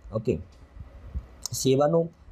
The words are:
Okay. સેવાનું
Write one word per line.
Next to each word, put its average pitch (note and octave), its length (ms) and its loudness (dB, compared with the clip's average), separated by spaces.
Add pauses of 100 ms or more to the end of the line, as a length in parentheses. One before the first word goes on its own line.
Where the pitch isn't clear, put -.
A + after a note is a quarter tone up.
(140)
Okay. F2+ 240 0 (1120)
સેવાનું D3 580 2 (220)